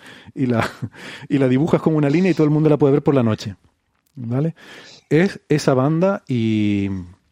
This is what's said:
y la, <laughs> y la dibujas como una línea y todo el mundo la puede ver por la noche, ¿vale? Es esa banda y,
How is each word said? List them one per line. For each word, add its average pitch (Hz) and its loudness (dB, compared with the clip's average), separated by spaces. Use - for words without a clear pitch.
y 135 -4
la, 120 0
<laughs> - -10
y 143 0
la 135 2
dibujas 151 0
como 160 0
una 147 0
línea 175 2
y 156 0
todo 156 0
el 147 2
mundo 156 2
la 151 4
puede 135 2
ver 143 0
por 143 2
la 123 2
noche, 107 -4
¿vale? 135 -4
Es 170 0
esa 147 0
banda 160 0
y, 107 0